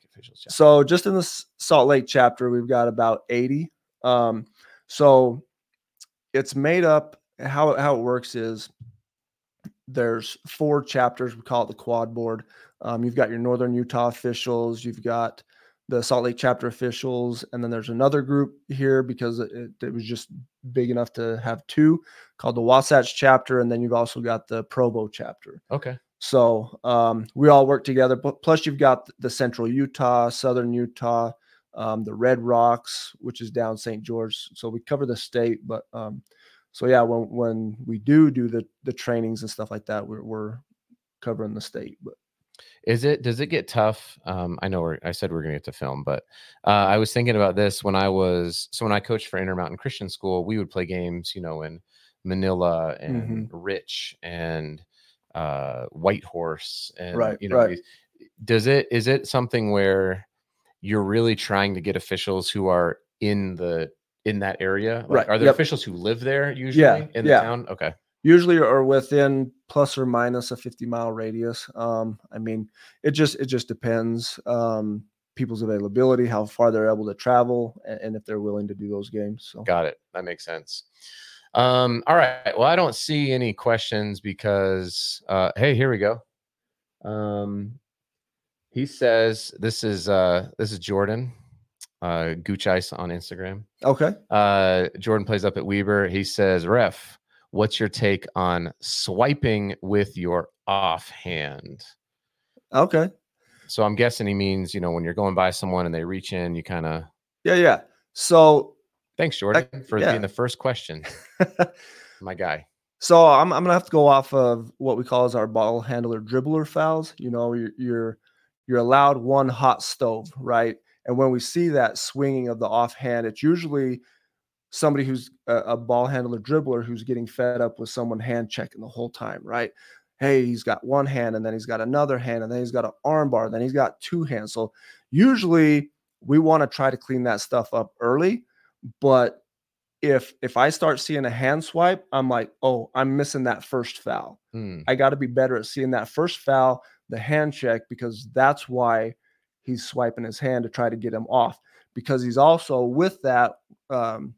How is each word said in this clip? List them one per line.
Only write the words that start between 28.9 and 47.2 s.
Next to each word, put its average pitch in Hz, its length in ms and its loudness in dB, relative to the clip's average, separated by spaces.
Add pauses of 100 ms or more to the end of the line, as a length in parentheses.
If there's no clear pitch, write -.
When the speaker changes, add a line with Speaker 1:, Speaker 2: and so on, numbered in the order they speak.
Speaker 2:
the 127 120 -6
Central 120 360 -4
Utah, 123 640 0
Southern 123 440 -2
Utah, 120 600 -4 (420)
um, 110 300 -6
the 104 100 -10
Red 120 240 2
Rocks, 117 800 0
which - 220 -12
is 113 100 -12
down 110 260 -4
Saint 110 280 -10
George. 113 500 -8
So - 140 -12
we 113 100 -10
cover 143 280 -4
the 120 100 -4
state, 117 500 -4
but, 113 260 -10
um, 110 300 -12 (480)
so - 160 -6
yeah, 127 160 6
when, 117 280 0
when 113 540 -4
we 113 140 -8
do 147 320 6
do 127 160 -2
the, 113 180 -4 (200)
the 131 80 -6
trainings 113 500 -4
and 110 80 -10
stuff 107 220 -12
like 107 140 -12
that, 107 200 -6
we're, 107 160 -14
we're 110 360 -10 (640)
covering 110 340 -6
the 110 60 -8
state. - 420 -14
But - 120 -16 (680)
Speaker 1:
Is 117 200 0
it, 147 180 2
does 120 180 -2
it 147 60 -2
get 170 200 -4
tough? - 600 -2
Um, 90 360 -6
I 95 60 -4
know 92 140 -2
we're, 82 200 -4
I 85 100 -6
said 85 200 -6
we're 82 100 -4
gonna 76 120 -6
get 73 100 -10
to 73 80 -12
film, 69 320 -10
but, 71 200 -4 (420)
uh, - 40 4 (160)
I 98 120 4
was 110 160 0
thinking 120 220 2